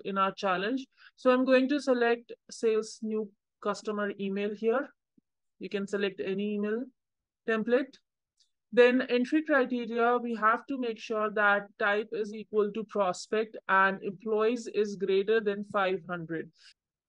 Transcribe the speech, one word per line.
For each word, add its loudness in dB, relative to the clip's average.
in -2
our 2
challenge. -2
So 2
I'm 4
going 6
to 0
select 0
sales -2
new -4
customer -4
email -2
here. 0
You -10
can -6
select -4
any -2
email -2
template. 0
Then 8
entry 2
criteria, 2
we -4
have 0
to -6
make -4
sure -4
that 2
type 0
is -6
equal -2
to -4
prospect -2
and 4
employees -2
is -2
greater 0
than -4
five 0
hundred. -8